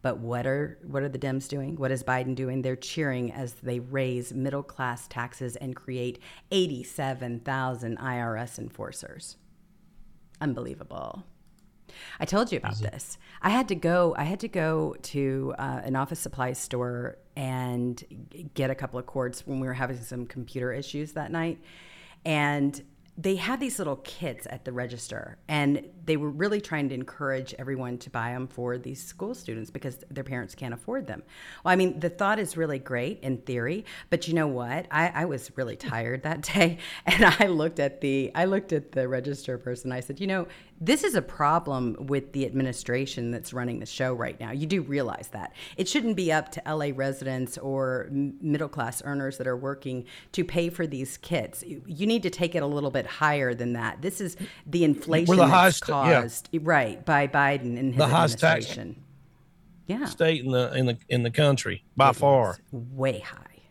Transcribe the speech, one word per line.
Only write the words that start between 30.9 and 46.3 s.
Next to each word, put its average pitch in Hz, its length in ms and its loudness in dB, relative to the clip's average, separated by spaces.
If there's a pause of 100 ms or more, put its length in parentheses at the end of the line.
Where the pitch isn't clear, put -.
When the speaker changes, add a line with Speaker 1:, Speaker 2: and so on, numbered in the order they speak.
Speaker 1:
them. - 160 -10 (420)
Well, 185 80 4
I 180 40 8
mean, 185 240 4
the 165 100 0
thought 202 300 2
is 170 180 -4
really 151 220 0
great 131 420 -2
in 131 160 -2
theory, 131 480 -2 (240)
but - 180 0
you 165 60 0
know 156 140 4
what? 123 420 -4
I, 165 200 4
I 165 160 -2
was 143 300 -6
really 120 200 -4
tired 117 480 -4
that 156 180 -4
<laughs> - 140 -6
day, 175 240 6 (260)
and 180 180 6 (160)
I 208 60 10
looked 165 340 2
at 139 220 0
the, 135 320 2
I 170 120 4
looked 196 280 0
at 147 200 -2
the 131 140 2
register 127 520 -4
person. 123 320 -6
I 127 80 -4
said, 139 200 -10
"You 196 60 -2
know, 190 220 0 (340)
this 269 220 4
is 370 100 2
a 190 80 4
problem 139 840 0
with 135 260 -2
the 135 140 0
administration 127 840 -2
that's 117 240 -8
running 123 260 -4
the 120 60 -8
show 127 300 -2
right 117 240 -4
now. 117 120 -8
You 139 140 -2
do 175 160 2
realize 135 480 -2
that. - 240 -10 (240)
It 185 100 0
shouldn't 233 280 2
be 170 180 2